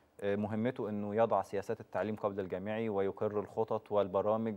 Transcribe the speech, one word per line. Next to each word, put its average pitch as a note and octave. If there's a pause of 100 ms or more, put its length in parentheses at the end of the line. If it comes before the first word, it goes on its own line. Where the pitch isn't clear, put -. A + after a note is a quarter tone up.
(200)
آه، G2+
مهمته A2
إنه G#2
يضع G#2+
سياسات G2+
التعليم G#2
قبل G2+
الجامعي G2+
ويقر G2+
الخطط A2
والبرامج G#2